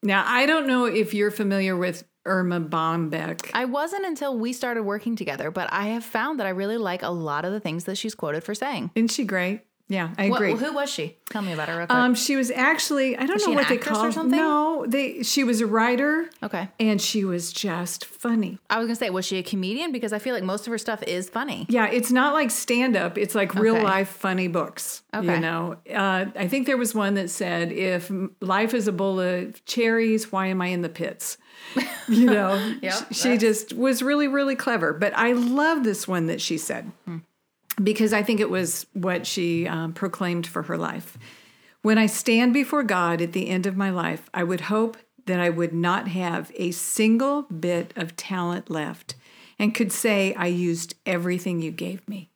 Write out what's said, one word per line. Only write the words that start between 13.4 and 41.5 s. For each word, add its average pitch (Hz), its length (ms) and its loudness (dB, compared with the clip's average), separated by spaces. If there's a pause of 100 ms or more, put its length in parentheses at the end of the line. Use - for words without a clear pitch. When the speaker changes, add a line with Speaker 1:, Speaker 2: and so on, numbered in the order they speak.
Speaker 1:
know 359 100 2
Speaker 2:
she - 20 2
Speaker 1:
what 285 80 4
Speaker 2:
an 254 60 2
Speaker 1:
they 254 80 4
Speaker 2:
actress 220 200 0
or 214 40 2
Speaker 1:
call 233 100 2
Speaker 2:
something? 277 260 2
Speaker 1:
No, 311 480 2
they, 262 380 -2
she 269 220 2
was 233 160 2
a 233 40 2
writer. 247 640 2 (140)
Speaker 2:
Okay. 196 240 -4 (100)
Speaker 1:
And 214 240 4
she 208 220 0
was 175 300 -2
just 175 500 -4
funny. 214 540 -2 (120)
Speaker 2:
I 220 100 2
was 233 80 -2
gonna 226 100 -2
say, 233 140 -2
was 185 140 -2
she 190 120 -2
a 180 60 -2
comedian? 214 500 -2
Because 226 180 -2
I 214 80 -2
feel 247 160 -4
like 190 80 -4
most 202 240 -2
of 233 40 -4
her 233 60 -2
stuff 214 260 -4
is 185 260 -2
funny. 233 400 -6
Speaker 1:
Yeah, 226 200 4
it's 233 220 2
not 262 220 4
like 294 180 2
stand-up. 226 680 2
It's 208 160 -2
like 202 220 0
real 220 200 6
Speaker 2:
Okay. 226 100 4
Speaker 1:
life 190 240 2
funny 185 400 0
books, - 540 -4 (100)
you 202 80 -4
Speaker 2:
Okay. 175 180 2
Speaker 1:
know? 165 380 -2 (120)
Uh, 196 360 2 (100)
I 185 140 -2
think 262 180 0
there 277 80 2
was 240 180 0
one 202 200 2
that 190 160 0
said, 170 420 -2
"If 180 400 -2
m-, 185 300 -4
life 202 320 0
is 214 160 0
a - 20 -2
bowl 190 300 0
of 180 420 -4
cherries, 226 680 2
why 190 140 0
am 185 140 0
I 180 60 0
in 180 140 -2
the 170 80 -2
pits?" - 480 -8 (380)
Speaker 2:
<laughs> - 340 -4
Speaker 1:
You 233 160 8
know? 202 300 6 (260)
Speaker 2:
Yep, 190 120 -2 (180)
Speaker 1:
Sh-, 226 40 -6
she 262 140 2
Speaker 2:
that's 240 120 4
Speaker 1:
just 220 320 2
was 247 300 2
really, 294 240 2
really 277 300 2
clever. 202 340 0
But 170 260 0
I 233 140 4
love 262 540 2
this 202 240 -2
one 175 180 2
that 165 140 -2
she 165 160 -2
said. - 340 -6 (140)
Speaker 2:
Hmm. 170 140 -8 (640)
Speaker 1:
Because 214 280 4
I 208 120 2
think 214 160 2
it 214 100 2
was 180 440 -2
what 180 340 -2
she, 170 400 0
um, 165 260 -2
proclaimed 175 540 -4
for 170 160 -6
her 165 160 -4
life. - 360 -8 (680)